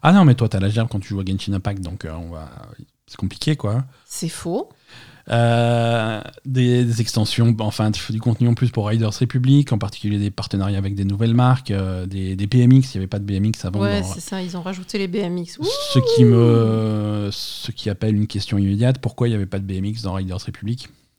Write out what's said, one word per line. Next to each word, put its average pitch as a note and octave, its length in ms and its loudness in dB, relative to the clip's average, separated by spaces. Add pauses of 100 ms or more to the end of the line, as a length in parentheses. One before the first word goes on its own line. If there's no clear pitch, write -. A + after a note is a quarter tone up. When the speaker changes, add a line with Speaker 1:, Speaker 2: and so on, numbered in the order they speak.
Speaker 1:
Ah E3 100 6
non, G3 120 8
mais C3+ 100 8
toi, A2+ 140 0
t'as G2 100 -2
la G2 120 0
gerbe A2+ 200 -2
quand G2+ 100 -6
tu - 80 -14
joues G2+ 120 -4
à F#2+ 60 -6
Genshin G2 260 -4
Impact, G2 300 -4
donc, F2 240 -10
euh, D#2+ 80 -10
on E2+ 160 -12
va... D#2+ 180 -14 (580)
c'est - 120 -20
compliqué, D3 380 -2
quoi. A2+ 280 -2 (220)
Speaker 2:
C'est - 240 -8
faux. G3+ 400 -6 (580)
Speaker 1:
Euh, A#2 920 2 (240)
des, B2 400 2
des A#2 160 0
extensions, A2+ 560 2
enfin, G#2+ 320 0
du A2 300 -4
contenu A#2+ 280 2
en A#2 60 4
plus A#2+ 160 0
pour G#2 180 -2
Riders A2 320 0
Republic, C3 520 4
en A2+ 60 2
particulier G2+ 400 -4
des G2+ 120 0
partenariats G2 480 -2
avec G2 160 -2
des G2 100 -2
nouvelles G#2+ 300 2
marques, B2+ 360 4
euh, F#2+ 360 -2
des, F#2+ 300 -4
des G2+ 100 -2
B G2+ 80 -2
M B2 180 8
X, C3 220 6
il - 20 -4
n'y F#2+ 40 -4
avait F#2+ 80 -4
pas G2+ 100 -4
de G2+ 60 -6
B G2+ 80 -4
M G2 120 0
X G#2+ 220 -2
avant F#2+ 140 -2
Speaker 2:
Ouais, G2+ 200 0
Speaker 1:
dans F2+ 140 -4
Speaker 2:
c'est F#2 60 -12
ça, F#3+ 200 -8
ils F3+ 160 -8
ont F3 60 -8
rajouté F#3 340 -10
les G3 120 -2
B F3+ 80 -6
M F3+ 200 -4
X. F3 220 -10 (340)
Speaker 1:
Ce C#5 60 4 (180)
qui - 80 8
Speaker 2:
Wouh ! A#2 60 8
Speaker 1:
me, A2 1000 2
ce - 400 -10
qui G#2+ 200 -8
appelle G#2+ 260 -2
une G#2 120 0
question - 280 -4
immédiate, G2+ 420 2
pourquoi B2 300 -2
il A#2+ 40 0
n'y A2 40 -2
avait G2 80 -2
pas F#2+ 140 -8
de G2 60 -6
B G2 80 -6
M F#2+ 120 -4
X G#2+ 160 -6
dans F#2+ 140 -6
Riders F#2 320 -6
Republic ? G#2+ 420 -8 (300)